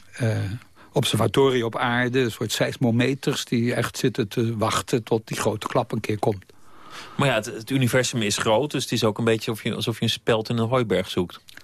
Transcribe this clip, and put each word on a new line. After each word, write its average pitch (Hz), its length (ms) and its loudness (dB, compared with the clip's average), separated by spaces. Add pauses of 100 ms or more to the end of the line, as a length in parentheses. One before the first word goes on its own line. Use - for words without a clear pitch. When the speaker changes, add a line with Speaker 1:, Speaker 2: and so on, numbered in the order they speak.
(160)
Speaker 1:
eh, 110 220 0 (540)
observatoria 127 720 2
op 117 120 -4
aarde, 123 440 2
een 117 100 2
soort 107 220 -6
seismometers 127 920 0
die 120 300 0
echt 120 240 -4
zitten 110 300 0
te 117 280 -2
wachten 110 460 0
tot 117 240 -2
die - 100 -8
grote 107 300 -2
klap - 260 0
een 117 80 -2
keer 107 180 -4
komt. 101 260 0 (720)
Speaker 2:
Maar 143 120 2
ja, 123 60 2
het, 107 120 0
het 110 240 -8
universum 127 520 2
is 101 140 0
groot, 120 340 2
dus 135 120 -2
het - 100 -4
is 120 120 0
ook 107 140 2
een 117 60 0
beetje 113 260 2
of 110 120 -6
je, 110 120 -2
alsof 110 240 -4
je - 40 -4
een 113 80 2
speld - 380 0
in 120 100 0
een 113 100 0
hooiberg 107 420 0
zoekt. - 300 -4 (240)